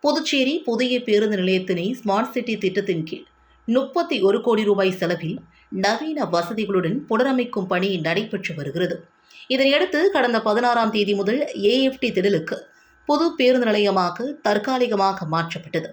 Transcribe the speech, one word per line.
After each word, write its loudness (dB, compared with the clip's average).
புதுச்சேரி 0
புதிய -2
பேருந்து 2
நிலையத்தினை 0
ஸ்மார்ட் -2
சிட்டி -4
திட்டத்தின் -2
கீழ் -10
முப்பத்தி 0
ஒரு 4
கோடி 2
ரூபாய் 2
செலவில் -4
நவீன -2
வசதிகளுடன் -2
புனரமைக்கும் 0
பணி 0
நடைபெற்று -4
வருகிறது. -4
இதனையடுத்து 2
கடந்த 2
பதினாறாம் 2
தேதி 2
முதல் 0
ஏ 4
எஃப் 0
டி -2
திடலுக்கு 0
புது 2
பேருந்து 4
நிலையமாக 2
தற்காலிகமாக 0
மாற்றப்பட்டது. -4